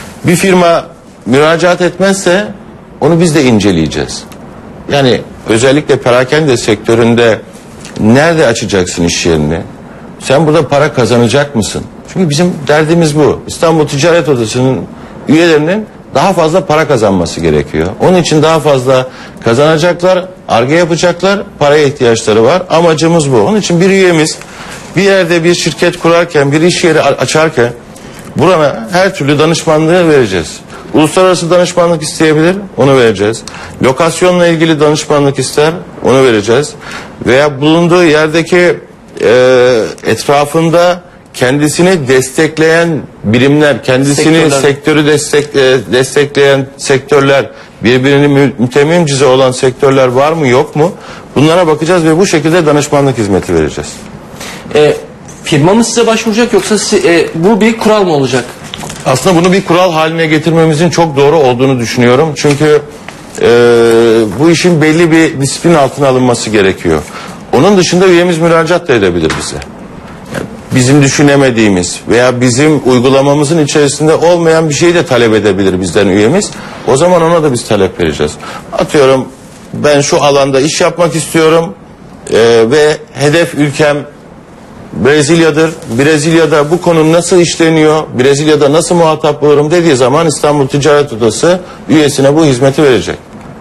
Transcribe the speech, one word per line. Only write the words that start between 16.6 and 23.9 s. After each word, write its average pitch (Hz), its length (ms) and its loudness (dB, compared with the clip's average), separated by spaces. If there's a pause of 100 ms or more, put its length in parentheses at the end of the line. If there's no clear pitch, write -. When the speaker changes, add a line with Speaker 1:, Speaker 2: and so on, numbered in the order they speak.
Speaker 1:
para 151 220 0
kazanması 98 520 0
gerekiyor. 78 460 -2 (140)
Onun 180 180 2
için 151 240 0
daha 160 180 2
fazla 131 460 0 (380)
kazanacaklar, 165 800 0 (240)
Ar-Ge 123 260 0
yapacaklar, 175 680 0 (160)
paraya 147 260 2
ihtiyaçları 113 600 0
var. 175 260 2
Amacımız 160 600 0
bu. 127 80 2
Onun 196 180 0
için 175 220 0
bir 190 100 2